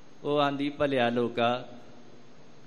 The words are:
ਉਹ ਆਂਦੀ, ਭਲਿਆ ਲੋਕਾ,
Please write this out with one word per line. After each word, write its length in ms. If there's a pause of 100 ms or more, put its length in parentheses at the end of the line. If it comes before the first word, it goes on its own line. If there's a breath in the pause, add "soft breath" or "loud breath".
(240)
ਉਹ 140
ਆਂਦੀ, 320
ਭਲਿਆ 380
ਲੋਕਾ, 600 (1000)